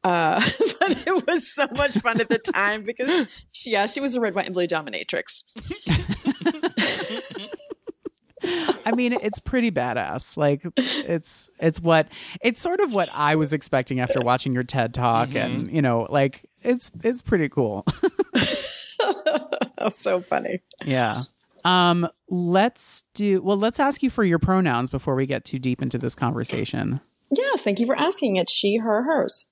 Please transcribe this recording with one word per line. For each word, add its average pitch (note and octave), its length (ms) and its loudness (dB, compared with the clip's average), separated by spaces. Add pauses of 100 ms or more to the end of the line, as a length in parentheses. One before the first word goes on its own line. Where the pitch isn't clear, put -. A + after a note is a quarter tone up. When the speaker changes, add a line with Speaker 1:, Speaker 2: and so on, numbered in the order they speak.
Speaker 1:
Uh, E3+ 360 2
<laughs> B3 400 0
but F#4 280 0
it F4+ 200 2
was E4+ 240 0
so C#4 200 2
much C#4+ 260 0
fun A3+ 240 0
at A3 80 -2
the A#3 80 2
time G#3 460 -2
because, B3+ 420 0 (260)
she, - 200 -6
yeah, G3+ 160 2
she C#4 140 -2
was C4 140 -2
a B3 60 0
red, G3+ 140 0
white, G3 100 -2
and F#3 80 -8
blue F3 140 0
dominatrix. A#2 760 -4 (540)
<laughs> - 1120 -2 (1800)
Speaker 2:
I A3 100 0
mean, B3 180 2
it's G#3+ 260 -4
pretty A#3+ 320 0
badass. A#2+ 680 -4
Like, C#3+ 240 2 (160)
it's, B3 720 -4 (100)
it's E3 220 2
what, D#3+ 260 4 (340)
it's A#3 200 0
sort F4+ 180 0
of D#4 140 2
what F#3 200 0
I D3 220 4
was D3+ 180 2
expecting C3 460 0
after B2 240 2
watching B2+ 300 2
your B2 100 0
ted A#2+ 300 -2
Talk, A#2+ 360 2
Speaker 3:
Mm-hmm. C3 80 -4
Speaker 2:
and, A#2+ 340 -2
you D#3 100 2
know, A#2 280 2
like, C#3 340 0 (200)
it's, B3 280 0 (120)
it's B3 180 0
pretty E3 280 2
cool. G#2+ 400 -2
<laughs> - 60 -4 (360)
Speaker 1:
<laughs> - 1600 -2
So F#3 280 0
funny. - 380 -4 (260)
Speaker 2:
Yeah. B2 360 0 (420)
Um, F3 460 4 (200)
let's F#3 720 0 (100)
do, G3+ 280 2
well, G3 160 2
let's A3 220 0
ask C#4+ 240 2
you B3+ 60 2
for A#3 140 0
your E3 160 4
pronouns D3+ 500 2
before C3+ 260 -2
we C3+ 100 2
get C3+ 200 -4
too C3 140 -6
deep B2+ 220 0
into B2+ 160 -2
this B2 180 -4
conversation. A#2+ 840 -2 (320)
Speaker 1:
Yes, C5 300 2
thank D4+ 180 0
you A#3 60 0
for C4 100 0
asking. C#4 420 0
It's F3 140 0
she, G#3 260 2
her, A3+ 260 0
hers. - 480 0